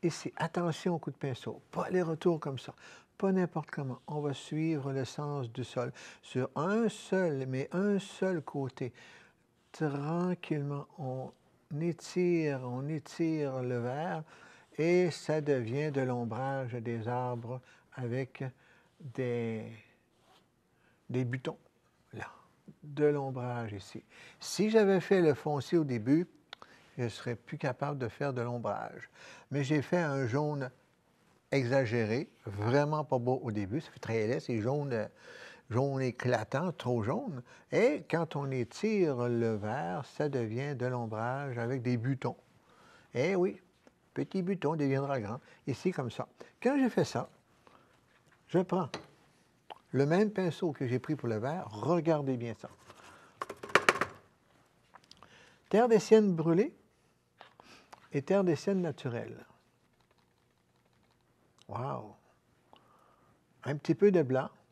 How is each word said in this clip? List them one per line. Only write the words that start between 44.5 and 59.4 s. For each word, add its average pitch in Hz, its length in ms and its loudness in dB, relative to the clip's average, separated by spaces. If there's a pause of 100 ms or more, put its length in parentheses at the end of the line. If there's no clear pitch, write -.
deviendra 135 460 0
grand, 107 180 -6 (280)
ici 147 240 -2
comme 131 200 -4
ça. - 160 -8 (340)
Quand 277 160 2
j'ai 262 120 4
fait 165 160 2
ça, - 240 -4 (1200)
je 170 100 4
prends 180 300 0 (1000)
le 135 140 4
même 196 260 4
pinceau 180 420 -2
que 135 120 -4
j'ai 120 140 0
pris 156 160 -2
pour 120 140 -6
le 110 80 0
vert, 131 320 -4
regardez 147 680 2
bien 117 240 -6
ça. - 100 -12 (3000)
Terre 226 180 6
des 220 120 8
siennes 208 360 8
brûlées 165 400 4 (1400)
et 139 100 -2
terre 196 220 2
des 170 140 4
siennes 196 240 0
naturelles. 117 640 -6 (2250)